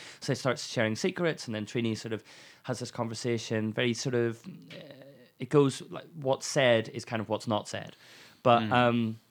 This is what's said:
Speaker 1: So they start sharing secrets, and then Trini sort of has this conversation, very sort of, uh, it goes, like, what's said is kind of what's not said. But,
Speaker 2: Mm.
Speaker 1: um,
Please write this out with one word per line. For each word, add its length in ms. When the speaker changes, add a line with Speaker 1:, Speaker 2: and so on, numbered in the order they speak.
Speaker 1:
So 140
they 40
start 220
sharing 380
secrets, 480
and 100
then 100
Trini 320
sort 140
of 120
has 160
this 120
conversation, 800
very 220
sort 220
of, 300
uh, 300
it 100
goes, 400
like, 160
what's 300
said 440
is 160
kind 160
of 80
what's 180
not 220
said. 260
But, 200
Speaker 2:
Mm. 100
Speaker 1:
um, 460